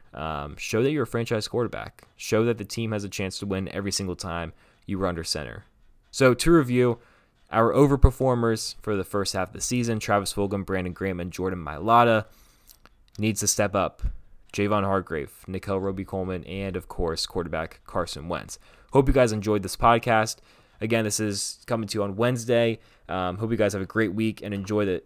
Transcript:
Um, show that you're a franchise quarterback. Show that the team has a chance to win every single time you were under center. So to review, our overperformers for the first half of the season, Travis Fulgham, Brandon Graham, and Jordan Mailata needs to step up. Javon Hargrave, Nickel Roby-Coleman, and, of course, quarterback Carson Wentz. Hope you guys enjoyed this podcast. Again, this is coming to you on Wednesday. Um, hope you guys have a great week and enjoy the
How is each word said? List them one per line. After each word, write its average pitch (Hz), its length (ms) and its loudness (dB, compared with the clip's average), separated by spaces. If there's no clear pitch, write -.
Um, 76 440 -8
show - 260 -2
that 139 80 2
you're 147 140 -2
a - 20 -2
franchise 117 420 -4
quarterback. - 540 -6
Show 113 280 2
that 117 140 0
the 104 60 -8
team 110 280 -6
has 101 120 -4
a 98 40 -10
chance 95 300 -6
to 104 80 -6
win 95 220 -2
every 98 240 -4
single 90 240 -4
time 85 360 -6
you 98 120 -4
were 95 80 0
under 82 180 -2
center. 67 400 -8
So 127 240 4
to 160 160 2
review, 123 480 4
our 110 220 4
overperformers 127 1120 4
for 107 140 0
the 92 80 -2
first 101 280 -2
half 92 160 -2
of - 60 -16
the - 60 -14
season, 117 400 0
Travis 101 340 0
Fulgham, 101 320 -2
Brandon 92 260 -2
Graham, 92 280 -4
and 87 120 -6
Jordan 90 320 -4
Mailata 110 640 4
needs 104 220 0
to 104 60 -4
step 101 280 0
up. 92 280 0
Javon 104 300 2
Hargrave, 92 640 -2
Nickel 95 340 -4
Roby-Coleman, 95 640 -6
and, 98 320 -6
of 87 120 -8
course, 82 360 -4
quarterback 82 640 -6
Carson 82 420 -6
Wentz. 71 300 -6
Hope 135 140 6
you 131 80 4
guys 123 180 6
enjoyed 104 300 0
this 92 140 -6
podcast. 117 640 2
Again, 113 220 2
this 107 160 -2
is 104 460 -4
coming 113 220 -2
to 110 100 -4
you 101 40 0
on 98 140 -4
Wednesday. 117 640 2
Um, 92 300 -4
hope 110 120 -4
you 117 60 0
guys 101 160 2
have 98 100 -2
a 92 40 -4
great 110 260 0
week 110 300 -2
and 104 120 -8
enjoy 101 300 0
the 92 220 0